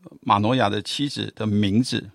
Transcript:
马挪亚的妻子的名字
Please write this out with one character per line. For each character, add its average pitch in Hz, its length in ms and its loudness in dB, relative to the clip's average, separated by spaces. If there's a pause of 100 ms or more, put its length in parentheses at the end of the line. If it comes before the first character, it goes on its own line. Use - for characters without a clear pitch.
(200)
马 107 200 2
挪 107 160 2
亚 113 140 2
的 104 120 -4
妻 - 260 -6
子 107 280 -6
的 110 120 -4
名 104 340 2
字 113 340 -4